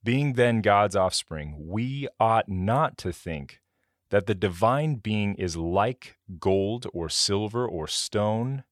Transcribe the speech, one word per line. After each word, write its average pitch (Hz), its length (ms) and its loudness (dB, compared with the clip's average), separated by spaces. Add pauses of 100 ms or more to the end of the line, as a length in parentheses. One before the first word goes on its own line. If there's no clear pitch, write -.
Being 131 320 2
then 120 260 4
God's 101 340 4
offspring, 76 720 -2
we 127 400 -6 (120)
ought 113 320 4
not 107 480 0
to 90 160 -6
think 73 480 -10 (480)
that 101 160 2
the 107 80 0
divine 113 640 0
being 104 400 -2
is 87 200 -4
like 98 640 -2 (200)
gold 98 540 0
or 82 160 -6
silver 107 580 -2
or 80 220 -6
stone 113 840 -2